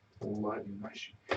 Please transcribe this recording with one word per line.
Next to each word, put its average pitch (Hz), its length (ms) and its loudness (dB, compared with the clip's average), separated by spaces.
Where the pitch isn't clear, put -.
у 104 140 0
владі 104 360 2
нашій. - 320 -6